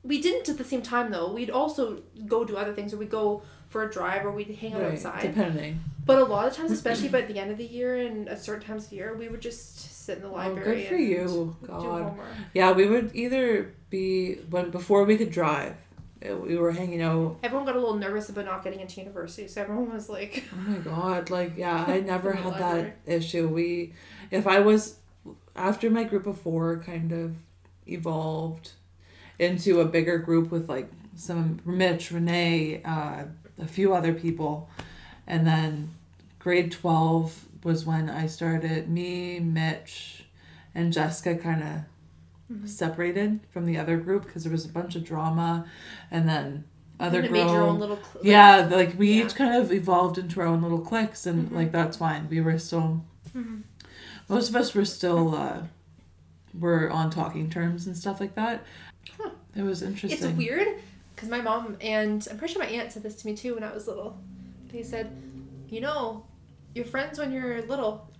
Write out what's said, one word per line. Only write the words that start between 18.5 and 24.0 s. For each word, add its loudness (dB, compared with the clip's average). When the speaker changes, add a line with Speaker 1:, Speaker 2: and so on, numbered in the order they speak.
Speaker 1:
getting -8
into -14
university, -12
so -8
everyone -4
was -10
like, -8
Speaker 2:
Oh -10
my 0
God, -2
like, -2
yeah, -2
I 2
Speaker 1:
<laughs> -2
Speaker 2:
never 0
Speaker 1:
in -2
the -4
Speaker 2:
had -2
that -4
Speaker 1:
library. -2
Speaker 2:
issue. 0
We, -2